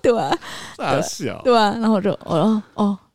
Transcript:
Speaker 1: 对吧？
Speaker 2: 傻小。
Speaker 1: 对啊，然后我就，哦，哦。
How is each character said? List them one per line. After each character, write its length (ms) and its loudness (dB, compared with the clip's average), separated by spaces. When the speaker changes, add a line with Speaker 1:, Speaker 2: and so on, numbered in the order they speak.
Speaker 1:
对 120 4
吧？ 180 0
Speaker 2:
傻 240 0
小。 420 -6
Speaker 1:
对 140 4
啊， 240 4
然 80 2
后 60 4
我 60 2
就， 120 0
哦， 380 2
哦。 220 0